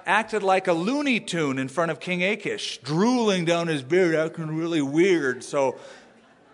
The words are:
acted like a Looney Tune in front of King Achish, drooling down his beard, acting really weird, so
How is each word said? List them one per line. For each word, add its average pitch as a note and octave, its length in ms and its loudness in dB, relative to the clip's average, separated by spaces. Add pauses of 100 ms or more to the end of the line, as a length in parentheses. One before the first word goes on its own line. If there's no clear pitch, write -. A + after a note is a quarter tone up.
acted G#3 360 0
like F#3+ 260 2
a F3+ 40 4
Looney A#3+ 480 0
Tune D3 380 -2
in C3 100 -4
front E3 220 -2
of D3 100 -6
King F3+ 220 -4
Achish, F3+ 560 -4
drooling G3 680 2
down E3+ 220 2
his D3+ 160 -2
beard, E3 320 2
acting D#3+ 420 -2
really E3 240 -2
weird, C#3+ 640 2
so C#3 320 0 (760)